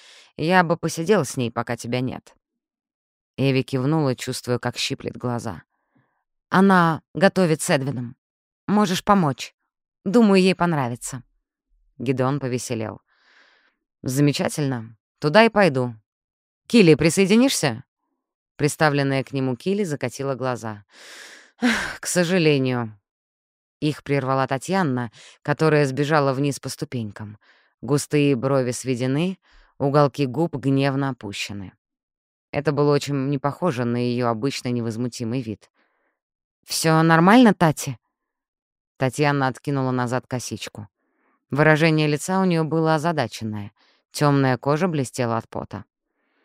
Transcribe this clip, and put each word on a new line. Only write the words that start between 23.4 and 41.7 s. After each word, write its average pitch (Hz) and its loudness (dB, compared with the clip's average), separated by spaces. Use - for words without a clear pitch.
Их 147 -4
прервала 135 -2
Татьяна, 135 -4
которая 151 2
сбежала 139 0
вниз 139 -2
по 135 -12
ступенькам. 107 -10
Густые 143 2
брови 131 0
сведены, 131 -2
уголки 143 2
губ 123 -2
гневно 135 0
опущены. 101 -10
Это 147 -4
было 147 2
очень 139 -2
не 143 0
похоже 139 -2
на 120 -2
ее 123 -2
обычный 120 -4
невозмутимый 120 -6
вид. 110 -12
«Все 160 0
нормально, 185 8
Тати?» 147 -2
Татьяна 139 0
откинула 131 -2
назад 123 -2
косичку. - -10
Выражение 156 4